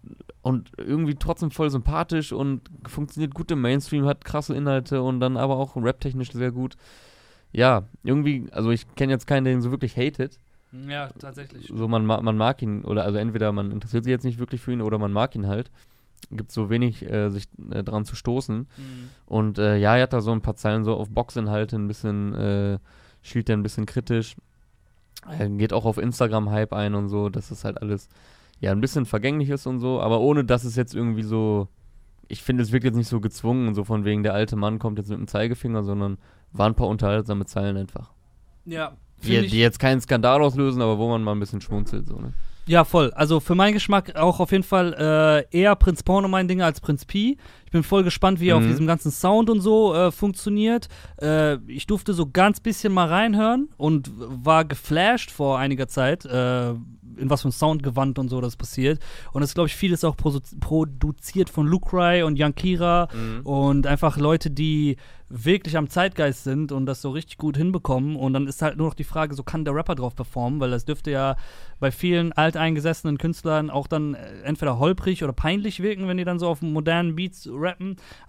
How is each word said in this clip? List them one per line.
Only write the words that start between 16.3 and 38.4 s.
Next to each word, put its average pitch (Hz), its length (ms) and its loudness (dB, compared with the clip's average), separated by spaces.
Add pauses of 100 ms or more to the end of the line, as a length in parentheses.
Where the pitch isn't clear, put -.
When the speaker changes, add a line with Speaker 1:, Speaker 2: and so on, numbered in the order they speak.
Speaker 1:
so 107 180 -2
wenig, 117 400 0
äh, 104 220 0
sich, 101 140 -6 (260)
äh, 101 120 -4
dran 107 220 -4
zu - 100 -12
stoßen. 123 400 -4 (220)
Speaker 2:
Mhm. 127 320 -18 (160)
Speaker 1:
Und, 107 320 0
äh, 104 200 4
ja, 104 200 6
er 127 60 6
hat 127 100 -2
da 120 80 2
so 110 100 0
ein 110 100 0
paar 107 160 -4
Zeilen 107 260 0
so 110 120 0
auf 107 140 -4
Boxinhalte 107 640 -2
ein 104 120 -2
bisschen, 104 480 -4
äh, 101 420 0 (460)
schielt - 260 -4
er 110 80 2
ein 104 60 0
bisschen 107 240 -6
kritisch. 117 480 -4 (920)
Er 151 220 -4
geht 101 240 -2
auch 110 120 0
auf 110 120 0
Instagram-Hype 107 760 -2
ein 104 220 -2
und 101 140 -4
so, 104 200 -2
dass 101 220 -8
es 107 140 -10
halt 104 160 -8
alles, 104 260 -6 (520)
ja, 98 120 0
ein 101 100 2
bisschen 131 240 0
vergänglich 135 440 -2
ist 143 160 -4
und 127 140 -4
so, 127 220 -2
aber 110 200 2
ohne, 143 240 4
dass 120 180 2
es 117 120 -6
jetzt 123 200 -2
irgendwie 110 280 -2
so, 107 440 0 (600)
ich - 140 -12
finde, 123 220 0
es 107 80 -2
wirkt 127 140 2
jetzt 117 100 2
nicht 117 140 0
so 117 100 0
gezwungen 117 480 -2
und 107 80 -2
so 101 80 -2
von 104 220 -2
wegen, 104 180 0
der 101 100 0
alte 107 220 0
Mann 107 240 -2
kommt 107 180 -4
jetzt 101 120 -6
mit 104 100 -6
dem 104 80 -8
Zeigefinger, 113 560 -2
sondern 101 340 -2 (360)
waren 104 180 2
ein 113 40 -2
paar 117 120 2
unterhaltsame 104 580 0
Zeilen 101 320 -4
einfach. 98 340 -10 (540)